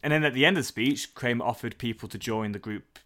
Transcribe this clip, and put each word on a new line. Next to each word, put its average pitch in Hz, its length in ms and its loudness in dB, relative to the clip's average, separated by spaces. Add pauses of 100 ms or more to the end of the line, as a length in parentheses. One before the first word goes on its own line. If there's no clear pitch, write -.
And 147 120 0
then 156 100 4
at 139 80 4
the 131 140 6
end 190 100 6
of 143 60 2
the - 40 -2
speech, - 480 -2
Kramer 120 300 -2
offered 117 320 -4
people 113 320 -6
to - 80 -10
join 110 360 -2
the 101 60 -6
group. 104 480 -10